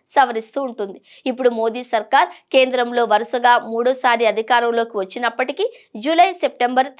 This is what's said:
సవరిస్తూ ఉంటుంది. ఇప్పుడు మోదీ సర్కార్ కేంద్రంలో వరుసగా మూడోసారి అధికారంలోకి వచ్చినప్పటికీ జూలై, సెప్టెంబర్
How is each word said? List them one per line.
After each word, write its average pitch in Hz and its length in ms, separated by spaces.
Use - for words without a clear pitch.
సవరిస్తూ 240 540
ఉంటుంది. 233 400
ఇప్పుడు 247 240
మోదీ 226 320
సర్కార్ 247 460
కేంద్రంలో 247 520
వరుసగా 226 520
మూడోసారి 240 540
అధికారంలోకి 233 760
వచ్చినప్పటికీ 247 640
జూలై, 330 360
సెప్టెంబర్ 262 680